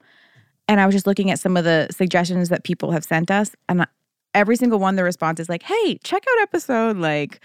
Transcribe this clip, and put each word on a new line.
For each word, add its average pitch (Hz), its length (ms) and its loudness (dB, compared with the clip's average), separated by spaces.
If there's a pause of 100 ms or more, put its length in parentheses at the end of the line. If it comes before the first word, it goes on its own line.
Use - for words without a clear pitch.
(680)
and 208 140 4
I 190 60 6
was 196 100 4
just 190 100 -2
looking 196 240 2
at 143 80 -2
some 185 180 0
of 175 80 2
the 165 280 2
suggestions 175 560 0
that - 160 -2
people 175 260 -4
have 156 140 -2
sent 170 260 -2
us, 202 240 0 (140)
and 180 180 0 (480)
every 208 220 4
single 226 240 0
one, 190 160 0
the 185 80 0
response 165 340 -2
is 165 100 -8
like, 170 140 -6
"Hey, 392 400 -2
check - 260 -4
out 453 140 2
episode, 226 540 -2
like, 151 480 -2